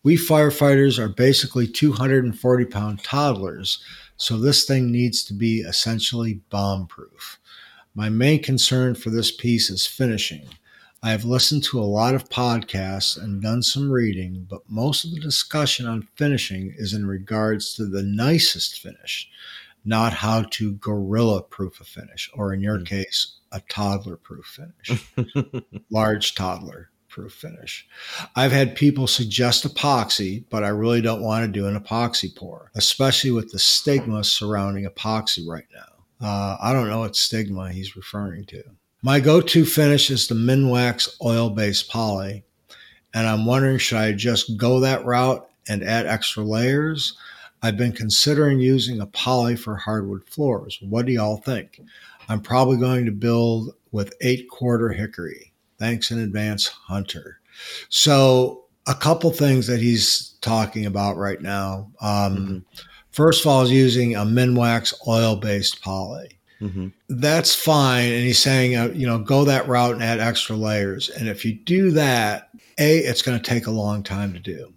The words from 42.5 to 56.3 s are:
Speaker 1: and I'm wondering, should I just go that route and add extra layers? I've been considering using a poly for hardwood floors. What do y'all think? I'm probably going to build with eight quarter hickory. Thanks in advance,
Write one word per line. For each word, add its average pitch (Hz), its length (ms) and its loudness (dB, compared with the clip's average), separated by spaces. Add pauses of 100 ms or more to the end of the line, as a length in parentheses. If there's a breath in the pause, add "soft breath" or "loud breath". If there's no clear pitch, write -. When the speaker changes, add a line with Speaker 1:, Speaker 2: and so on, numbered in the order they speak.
Speaker 1:
and 113 140 0
I'm 110 180 0
wondering, 131 320 4
should 117 220 0
I 107 140 2
just 113 440 0
go 120 220 4
that 131 260 0
route 127 420 0 (220)
and 101 140 -4
add 110 240 0
extra 107 360 -2
layers? 135 720 -2 (460 loud breath)
I've 110 160 -2
been 120 140 0
considering 139 680 2
using 127 400 2
a 101 60 -4
poly 120 520 0
for 107 180 -8
hardwood 98 520 -6
floors. 120 540 -4
What 110 240 -2
do 135 60 -2
y'all 107 260 0
think? - 440 -8 (480 loud breath)
I'm 107 120 -2
probably 127 360 4
going 123 280 2
to 110 60 0
build 113 640 0 (160)
with 101 200 -4 (100)
eight 127 280 0
quarter 117 400 0
hickory. 90 640 -10 (240)
Thanks 113 320 -4
in 117 80 -4
advance, 104 480 -2